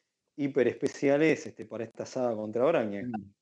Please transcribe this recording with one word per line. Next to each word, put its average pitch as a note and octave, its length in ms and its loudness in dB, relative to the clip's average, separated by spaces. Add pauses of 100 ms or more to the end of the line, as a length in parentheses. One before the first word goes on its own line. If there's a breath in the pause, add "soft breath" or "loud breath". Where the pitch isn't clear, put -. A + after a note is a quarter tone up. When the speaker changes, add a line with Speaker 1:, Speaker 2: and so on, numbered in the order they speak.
(380)
Speaker 1:
hiper C#3 300 2
especiales, C#3+ 800 2
este, G#2+ 180 -14
para A2+ 180 -8
esta A#2 220 -10
saga B2 300 -2
contra G#2+ 280 -2
Brainiac. B2 440 0
Speaker 2:
Mm. A2+ 240 -8 (100)